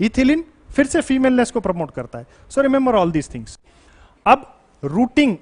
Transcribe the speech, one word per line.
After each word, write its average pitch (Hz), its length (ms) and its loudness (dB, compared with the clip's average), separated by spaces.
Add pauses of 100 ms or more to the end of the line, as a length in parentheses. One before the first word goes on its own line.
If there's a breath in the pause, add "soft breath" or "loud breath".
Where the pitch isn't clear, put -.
Ethylene 262 420 2 (260)
फिर 277 160 0
से 302 160 -2
femaleness 262 500 2
को 240 80 -6
promote 175 320 -4
करता 120 280 -12
है। 123 80 -18 (240 soft breath)
So 277 140 0
remember 262 300 2
all 175 160 2
these 151 200 -4
things। 117 260 -14 (680 soft breath)
अब 269 200 4 (380)
rooting, 233 580 0